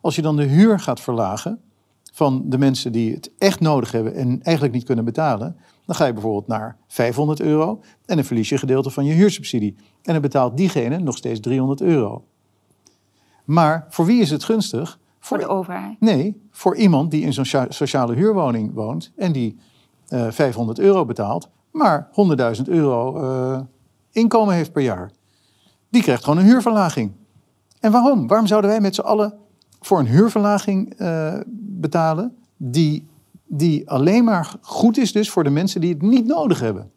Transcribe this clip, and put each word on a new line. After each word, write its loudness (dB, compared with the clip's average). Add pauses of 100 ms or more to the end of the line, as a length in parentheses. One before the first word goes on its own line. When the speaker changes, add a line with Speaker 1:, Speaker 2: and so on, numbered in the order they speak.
Speaker 1:
Als -2
je -2
dan 0
de 2
huur 6
gaat -6
verlagen -4 (520)
van 0
de -2
mensen 0
die -2
het -12
echt 0
nodig 0
hebben -4
en -4
eigenlijk 0
niet -2
kunnen -2
betalen, -4 (300)
dan -6
ga 2
je 0
bijvoorbeeld -4
naar -6 (100)
vijfhonderd -2
euro 0 (260)
en -4
dan 0
verlies -2
je -2
een 0
gedeelte 0
van -4
je 0
huursubsidie. 0 (260)
En -4
dan 0
betaalt 0
diegene -2
nog -4
steeds -6
driehonderd -2
euro. 0 (1200)
Maar 2
voor 0
wie 4
is 2
het -4
gunstig? -4 (200)
Speaker 2:
Voor -6
de -4
Speaker 1:
Voor -4
Speaker 2:
overheid. -8
Speaker 1:
Nee, 0 (100)
voor -2
iemand 4
die 0
in -2
zo'n -2
socia-, -2
sociale -2
huurwoning 0
woont -8
en -4
die, -4 (500)
eh, -4
vijfhonderd -2
euro 4
betaalt, -6 (220)
maar 0
honderdduizend 2
euro, 0
eh, -4 (520)
inkomen 2
heeft -2
per -2
jaar. -4 (760)
Die 4
krijgt 0
gewoon 2
een 6
huurverlaging. 4 (680)
En 2
waarom? 4
Waarom 4
zouden 4
wij 2
met 0
z'n -2
allen 0 (480)
voor 2
een 2
huurverlaging, 2
eh, -4 (200)
betalen -2 (220)
die, -2 (380)
die -2
alleen 2
maar 0
goed 0
is 0
dus 0
voor -2
de 0
mensen -2
die 0
het -6
niet 2
nodig 0
hebben? -6